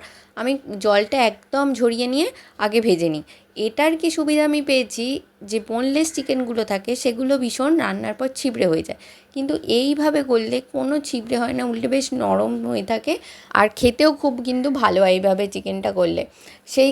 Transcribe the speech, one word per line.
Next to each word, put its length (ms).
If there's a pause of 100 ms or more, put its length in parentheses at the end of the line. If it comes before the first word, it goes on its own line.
(400)
আমি 120 (320)
জলটা 340 (120)
একদম 360 (120)
ঝরিয়ে 360
নিয়ে 120 (380)
আগে 220
ভেজে 280
নিই। 100 (420)
এটার 340
কি 160
সুবিধা 340
আমি 100 (100)
পেয়েছি, 360 (440)
যে 80 (100)
বোনলেস 480
চিকেনগুলো 460 (100)
থাকে 200 (100)
সেগুলো 300 (120)
ভীষণ 280 (100)
রান্নার 380
পর 80 (100)
ছিবড়ে 340
হয়ে 160
যায়, 120 (340)
কিন্তু 200 (240)
এইভাবে 420 (100)
করলে 260 (180)
কোনো 200 (140)
ছিবড়ে 340
হয় 160
না, 120
উল্টে 240
বেশ 120 (160)
নরম 300 (180)
হয়ে 220
থাকে, 220 (440)
আর 80 (120)
খেতেও 320 (100)
খুব 140 (140)
কিন্তু 200 (140)
ভালো 220
হয় 120
এইভাবে 280 (100)
চিকেনটা 440
করলে। 240 (520)
সেই 180